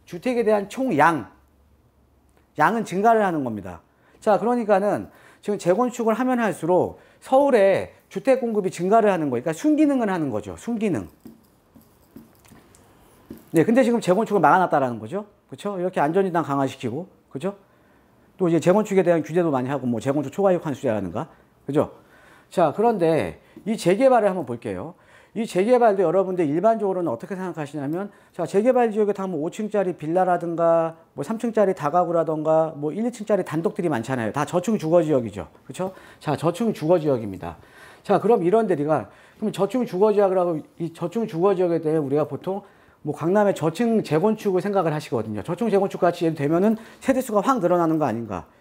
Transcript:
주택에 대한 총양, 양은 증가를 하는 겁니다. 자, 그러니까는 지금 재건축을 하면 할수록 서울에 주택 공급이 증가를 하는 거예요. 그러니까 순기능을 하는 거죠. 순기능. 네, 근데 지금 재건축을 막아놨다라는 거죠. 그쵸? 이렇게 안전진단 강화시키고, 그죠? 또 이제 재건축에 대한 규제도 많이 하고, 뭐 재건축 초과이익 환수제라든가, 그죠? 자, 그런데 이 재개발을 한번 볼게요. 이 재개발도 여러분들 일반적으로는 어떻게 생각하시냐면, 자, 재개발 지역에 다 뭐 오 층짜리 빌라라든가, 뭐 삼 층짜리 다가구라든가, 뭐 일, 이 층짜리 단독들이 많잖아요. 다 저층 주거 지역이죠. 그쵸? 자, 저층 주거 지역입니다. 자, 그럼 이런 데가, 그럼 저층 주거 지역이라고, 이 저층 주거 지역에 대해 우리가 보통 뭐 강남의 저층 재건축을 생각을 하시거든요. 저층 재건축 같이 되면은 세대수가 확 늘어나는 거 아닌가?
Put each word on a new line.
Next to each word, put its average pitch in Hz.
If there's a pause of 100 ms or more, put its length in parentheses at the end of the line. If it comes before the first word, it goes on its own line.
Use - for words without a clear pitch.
주택에 233
대한 202
총양, 165 (1300)
양은 190
증가를 214
하는 160
겁니다. 98 (400)
자, 202
그러니까는 202 (320)
지금 208
재건축을 220
하면 254
할수록 165 (200)
서울에 196 (160)
주택 254
공급이 208
증가를 208
하는 160
거예요. 120
그러니까 160
순기능을 285
하는 160
거죠. 98
순기능. 196 (2500)
네, 160
근데 233
지금 233
재건축을 196
막아놨다라는 151
거죠. 147 (220)
그쵸? 202
이렇게 185
안전진단 170
강화시키고, 135 (240)
그죠? 180 (800)
또 185
이제 165
재건축에 190
대한 170
규제도 160
많이 127
하고, 131
뭐 117
재건축 135
초과이익 190
환수제라든가, 113 (380)
그죠? 139 (580)
자, 165
그런데 165 (240)
이 214
재개발을 214
한번 185
볼게요. 117 (400)
이 226
재개발도 208
여러분들 180
일반적으로는 185
어떻게 190
생각하시냐면, 160 (200)
자, 175
재개발 233
지역에 208
다 196
뭐 180
오 156
층짜리 202
빌라라든가, 165 (180)
뭐 139
삼 226
층짜리 214
다가구라든가, 160
뭐 147
일, 208
이 240
층짜리 202
단독들이 165
많잖아요. 117
다 143
저층 180
주거 160
지역이죠. 117 (180)
그쵸? 185 (280)
자, 147
저층 175
주거 165
지역입니다. 101 (480)
자, 185
그럼 202
이런 220
데가, 143 (280)
그럼 208
저층 202
주거 208
지역이라고, 185 (180)
이 165
저층 185
주거 180
지역에 175
대해 156
우리가 143
보통 190 (400)
뭐 147
강남의 190
저층 208
재건축을 190
생각을 185
하시거든요. 110
저층 175
재건축 190
같이 175
되면은 165 (240)
세대수가 247
확 247
늘어나는 170
거 151
아닌가? 107 (140)